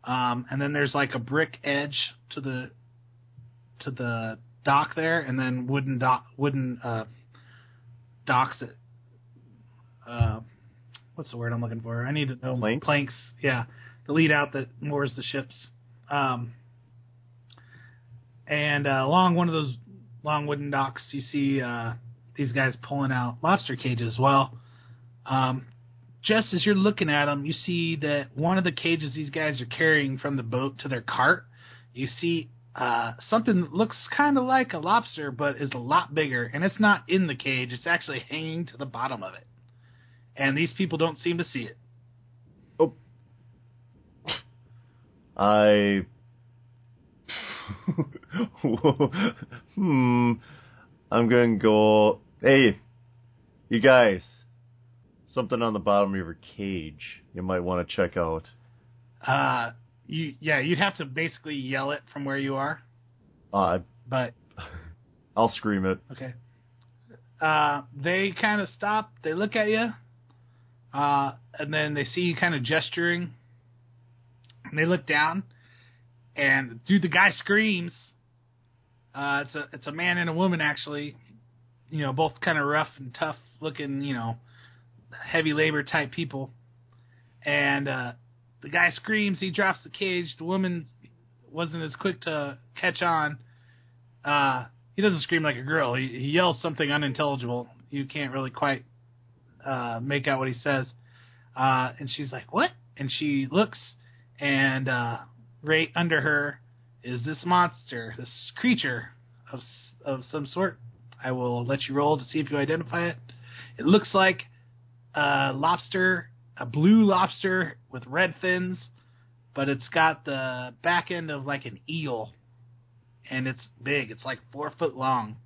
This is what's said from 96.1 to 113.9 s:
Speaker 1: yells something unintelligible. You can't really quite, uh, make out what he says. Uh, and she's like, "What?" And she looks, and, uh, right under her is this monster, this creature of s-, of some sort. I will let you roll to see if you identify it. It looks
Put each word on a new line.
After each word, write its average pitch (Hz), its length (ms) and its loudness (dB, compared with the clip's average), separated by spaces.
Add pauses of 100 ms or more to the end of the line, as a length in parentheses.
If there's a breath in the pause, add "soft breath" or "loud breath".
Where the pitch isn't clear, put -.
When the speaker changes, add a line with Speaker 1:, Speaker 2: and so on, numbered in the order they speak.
Speaker 1:
yells 165 320 2
something 147 280 -2
unintelligible. 135 800 -2 (220)
You 139 160 -6
can't 135 260 -6
really 131 180 -6
quite, 135 340 -2 (800)
uh, 120 380 -4
make 139 240 -2
out 135 140 2
what 131 80 0
he 123 60 -4
says. 135 320 0 (680 soft breath)
Uh, 131 460 2
and 139 100 -8
she's 139 220 -6
like, - 200 -14
"What?" 269 180 2 (260)
And 135 160 -6
she 139 380 0
looks, 208 280 0 (640 soft breath)
and, 135 480 2
uh, 120 300 -2 (440)
right 156 340 2
under 165 240 2
her 143 400 -2 (420)
is 123 220 -6
this 151 200 -8
monster, 165 720 0
this - 400 -14
creature 131 540 0 (420)
of 127 80 -12
s-, - 320 -20 (120)
of 135 260 -6
some 147 160 -6
sort. 185 320 -2 (440)
I 127 100 -4
will 123 320 -2
let 139 240 -2
you 135 60 -6
roll 147 240 4
to 127 60 -8
see - 140 -6
if 139 120 -4
you 147 60 -2
identify 165 520 -2
it. 165 80 -6 (640 loud breath)
It 123 80 -8
looks 202 280 4